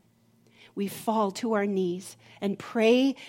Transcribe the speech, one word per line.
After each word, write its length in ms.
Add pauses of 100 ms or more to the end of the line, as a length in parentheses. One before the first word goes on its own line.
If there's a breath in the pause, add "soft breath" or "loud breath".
(720 soft breath)
We 140
fall 440
to 220
our 120
knees 520 (240 soft breath)
and 160
pray 580 (140)